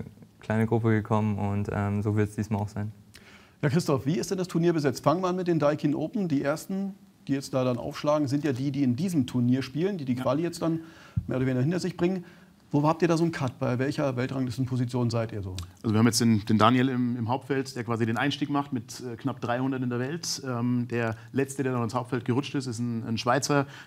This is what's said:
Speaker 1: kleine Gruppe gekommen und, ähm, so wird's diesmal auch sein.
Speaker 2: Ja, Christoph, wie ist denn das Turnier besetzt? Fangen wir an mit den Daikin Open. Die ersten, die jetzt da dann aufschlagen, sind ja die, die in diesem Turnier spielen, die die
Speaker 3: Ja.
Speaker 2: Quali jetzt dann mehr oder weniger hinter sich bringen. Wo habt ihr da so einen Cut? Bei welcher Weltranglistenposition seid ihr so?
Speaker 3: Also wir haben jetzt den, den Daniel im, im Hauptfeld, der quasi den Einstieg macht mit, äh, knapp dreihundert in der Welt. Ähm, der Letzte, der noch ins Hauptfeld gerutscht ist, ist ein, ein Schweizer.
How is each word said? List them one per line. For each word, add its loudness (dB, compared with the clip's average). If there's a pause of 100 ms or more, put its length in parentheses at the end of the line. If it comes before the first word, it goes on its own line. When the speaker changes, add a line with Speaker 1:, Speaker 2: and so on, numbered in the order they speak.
(400)
Speaker 1:
kleine 0
Gruppe 2
gekommen 2
und, -2
ähm, 0
so 0
wird's 2
diesmal -2
auch -4
sein. -6 (720)
Speaker 2:
Ja, 2
Christoph, 2
wie 0
ist -4
denn -2
das -2
Turnier 2
besetzt? 0
Fangen 4
wir 0
an 0
mit -2
den 2
Daikin 2
Open. -2
Die 2
ersten, -4 (320)
die 0
jetzt -4
da 2
dann 2
aufschlagen, 0
sind 0
ja 0
die, -2
die -2
in 2
diesem 0
Turnier 2
spielen, -2
die -8
die 0
Speaker 3:
Ja. -6
Speaker 2:
Quali 2
jetzt -4
dann 0 (480)
mehr -2
oder 0
weniger 0
hinter 0
sich -4
bringen. 0 (460)
Wo 4
habt 2
ihr 4
da 4
so 4
einen 2
Cut? -4
Bei 0
welcher 0
Weltranglistenposition -2
seid -2
ihr -8
so? -8 (280)
Speaker 3:
Also 2
wir 6
haben 8
jetzt 4
den, 4
den 2
Daniel 6
im, 0
im -4
Hauptfeld, -2
der -6
quasi 0
den 0
Einstieg 0
macht -2
mit, -6
äh, -8
knapp -6
dreihundert -2
in -2
der -2
Welt. -6
Ähm, -2
der 0 (180)
Letzte, -2
der 0
noch 0
ins -4
Hauptfeld -2
gerutscht 0
ist, -2
ist -6
ein, -4
ein -2
Schweizer. 2 (200)